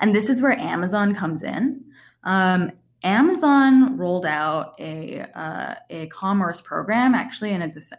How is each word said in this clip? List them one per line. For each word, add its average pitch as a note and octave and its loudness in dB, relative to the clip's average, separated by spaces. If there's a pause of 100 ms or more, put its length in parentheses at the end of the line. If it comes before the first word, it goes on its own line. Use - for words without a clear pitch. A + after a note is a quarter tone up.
and G#3 2
this G#3 2
is B3+ 2
where C4 2
Amazon F3+ -2
comes D#3+ -4
in. - -4 (400)
Um, F#3 2 (320)
Amazon C4+ 4
rolled F3+ -2
out D#3 -2
a, D#3 -12 (120)
uh, D#3+ -8 (160)
a E3 -10
commerce F#3+ -2
program A3+ 0
actually - -6
in F#3 -2
its D#3 -10